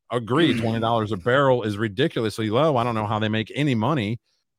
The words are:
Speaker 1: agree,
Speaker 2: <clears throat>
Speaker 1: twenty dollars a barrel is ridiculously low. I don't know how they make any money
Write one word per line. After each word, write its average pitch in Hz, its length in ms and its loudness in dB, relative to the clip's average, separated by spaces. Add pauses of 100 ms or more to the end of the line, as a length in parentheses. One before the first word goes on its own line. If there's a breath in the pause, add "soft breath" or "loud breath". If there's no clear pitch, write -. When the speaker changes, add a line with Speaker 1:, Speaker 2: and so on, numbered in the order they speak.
(100)
Speaker 1:
agree, 123 440 2
Speaker 2:
<clears throat> 117 60 -2
Speaker 1:
twenty 113 200 0
dollars 110 320 0
a 107 40 -2
barrel 123 460 2
is 104 160 -4
ridiculously 110 720 -2
low. 143 260 2
I 117 80 2
don't 120 100 -2
know 110 120 -2
how 110 120 -2
they 107 120 0
make 110 240 -2
any 139 200 0
money 117 460 0 (380)